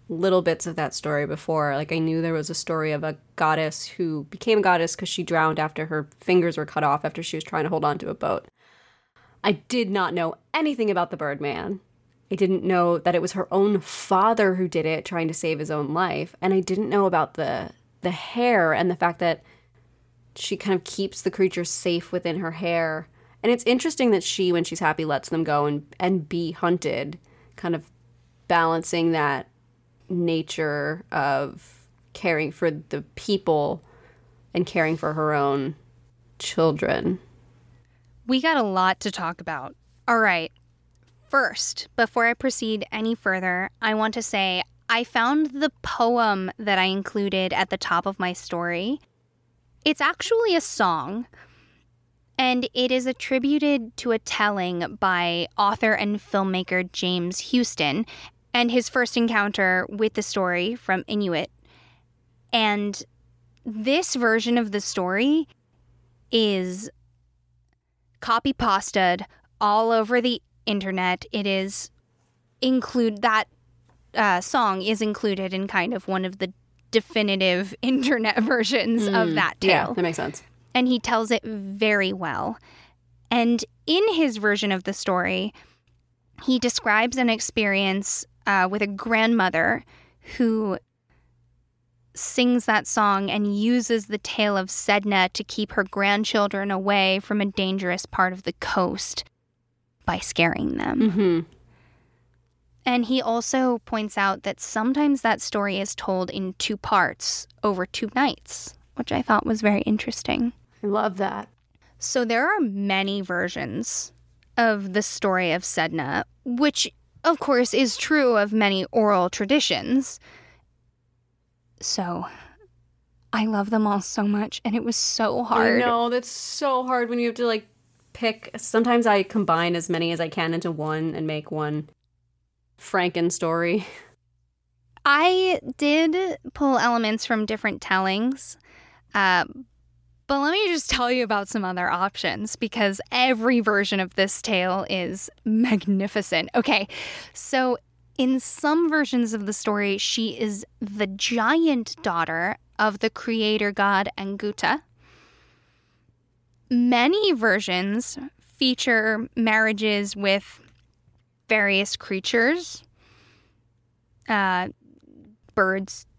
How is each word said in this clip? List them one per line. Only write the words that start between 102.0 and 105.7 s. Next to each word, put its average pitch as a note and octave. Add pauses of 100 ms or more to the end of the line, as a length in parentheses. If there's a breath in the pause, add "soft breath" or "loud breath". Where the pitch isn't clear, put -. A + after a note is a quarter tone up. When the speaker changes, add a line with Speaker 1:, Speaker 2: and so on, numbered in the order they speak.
Speaker 2:
And B3
he B3+
also A#3+
points G#3+
out G3
that G3
sometimes C4+
that A3
story G3+